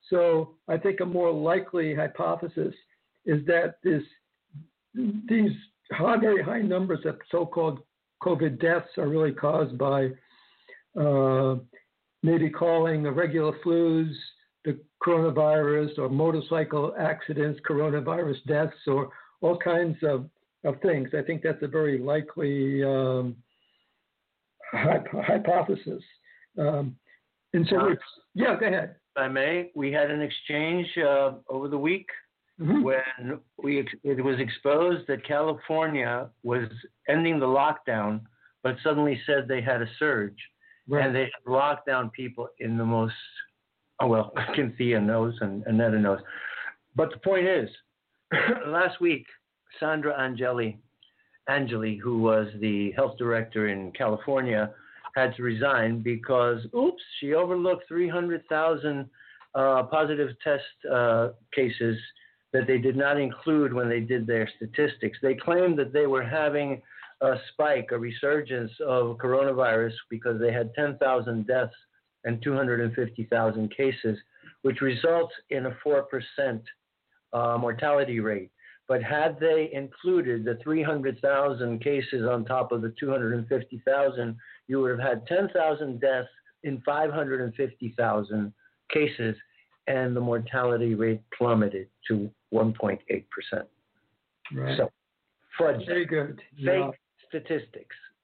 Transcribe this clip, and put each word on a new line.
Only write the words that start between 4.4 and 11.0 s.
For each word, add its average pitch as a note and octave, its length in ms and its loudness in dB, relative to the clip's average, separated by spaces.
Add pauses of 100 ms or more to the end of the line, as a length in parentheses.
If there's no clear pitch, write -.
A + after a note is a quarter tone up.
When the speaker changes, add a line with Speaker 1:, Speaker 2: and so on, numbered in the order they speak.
Speaker 1:
these G#3+ 560 0 (400)
high, A3 260 0
very G#3+ 240 4
high - 200 -2
numbers F3+ 440 0
of D#3 140 -4 (100)
so-called E3 500 -2 (440)
covid D3+ 360 0
deaths E3 380 0
are D3+ 100 0
really D#3 260 2
caused D3 440 0
by, C3+ 320 2 (920)
uh, C3+ 560 4 (680)